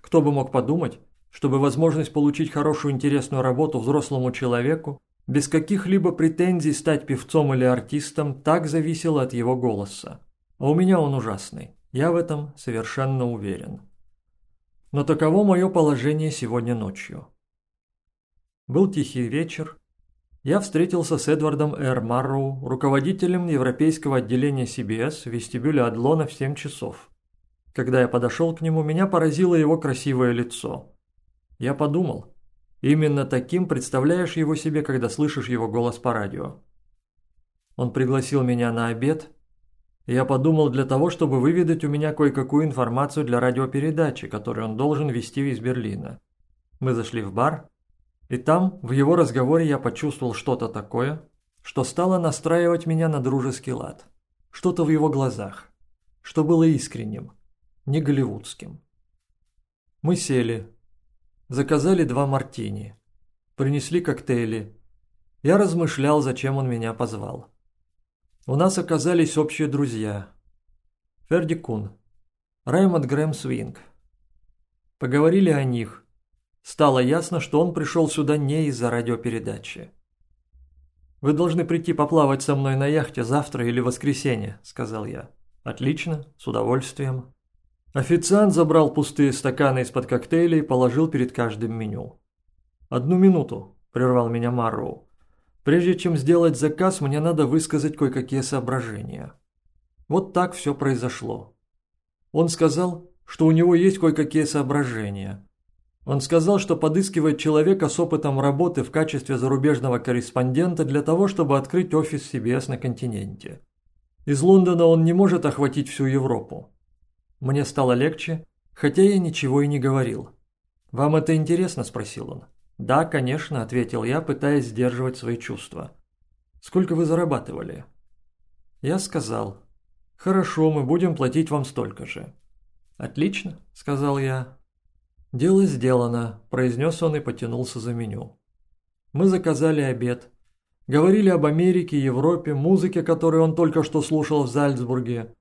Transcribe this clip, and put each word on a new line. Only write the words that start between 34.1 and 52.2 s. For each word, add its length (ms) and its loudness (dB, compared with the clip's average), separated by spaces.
его 180 0
себе, 280 -2
когда 260 -2
слышишь 400 -2
его 180 -2
голос 320 -2
по 140 -2
радио. 480 -6
Он 180 -4
пригласил 500 0
меня 280 0
на 180 -2
обед, 440 -2
и 80 -4
я 120 2
подумал 440 2
для 160 0
того, 260 0
чтобы 300 0
выведать 420 2
у 60 -2
меня 240 -2
кое-какую 520 2
информацию 600 -2
для 140 0
радиопередачи, 880 -2
которую 400 -6
он 80 -6
должен 320 0
вести 420 -4
из 80 -6
Берлина. 640 -6
Мы 160 -2
зашли 280 -4
в 100 -8
бар, 360 -2
и 80 -4
там, 460 2
в 100 -4
его 240 4
разговоре, 500 2
я 120 0
почувствовал 560 -4
что-то 340 -4
такое, 540 -6
что 200 -4
стало 360 0
настраивать 680 0